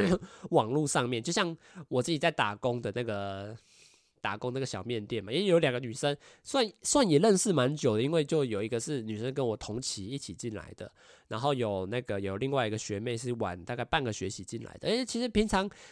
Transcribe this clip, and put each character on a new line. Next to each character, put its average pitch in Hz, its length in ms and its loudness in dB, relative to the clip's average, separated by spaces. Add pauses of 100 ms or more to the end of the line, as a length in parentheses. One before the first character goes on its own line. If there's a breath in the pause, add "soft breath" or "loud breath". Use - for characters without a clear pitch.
(180)
<coughs> - 320 -14
网 117 200 4
络 147 160 2
上 135 220 2
面。 123 120 0
就 139 120 -4
像 175 240 0 (320 loud breath)
我 127 120 2
自 165 120 0
己 160 40 2
在 160 140 2
打 110 240 0
工 120 260 -2
的 104 140 -4
那 120 80 -2
个， 101 540 -6 (640 soft breath)
打 101 160 -4
工 123 160 -4
那 131 80 -4
个 135 60 -2
小 98 180 -6
面 113 200 -4
店 104 200 -4
嘛， 104 80 -10
也 175 120 0
有 175 140 6
两 147 140 2
个 123 80 -2
女 120 120 -6
生， 143 240 -2 (280 loud breath)
算， 262 200 2 (180)
算 277 260 4
也 147 100 8
认 202 180 6
识 196 160 2
蛮 139 220 4
久 127 220 2
的， 110 60 2
因 143 100 0
为 165 100 4
就 147 220 2
有 107 180 -2
一 110 60 -2
个 117 100 -2
是 135 240 -4
女 110 160 -6
生 127 160 -4
跟 135 100 0
我 110 120 0
同 110 260 -6
期 98 240 -6
一 131 100 -6
起 107 160 -10
进 107 220 -8
来 - 220 -10
的， 107 120 -12 (380 soft breath)
然 113 140 -6
后 143 120 2
有 104 340 0
那 117 160 -2
个， 101 180 -2
有 98 160 -2
另 135 160 -2
外 127 160 2
一 - 20 -4
个 107 80 -2
学 101 220 -4
妹 120 160 -2
是 123 160 -4
晚 95 320 -4
大 123 100 -8
概 120 100 -4
半 147 200 0
个 113 80 0
学 95 180 -4
期 98 140 -10
进 113 180 -10
来 - 160 -14
的。 - 80 -8
诶， 240 180 0
其 226 160 -4
实 247 80 0
平 214 200 2
常 196 200 2 (240 loud breath)